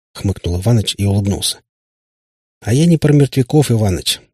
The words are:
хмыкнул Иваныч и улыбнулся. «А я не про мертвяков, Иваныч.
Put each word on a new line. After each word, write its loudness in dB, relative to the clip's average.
хмыкнул -4
Иваныч 0
и -4
улыбнулся. -2
«А -4
я 2
не 4
про 2
мертвяков, 2
Иваныч. -2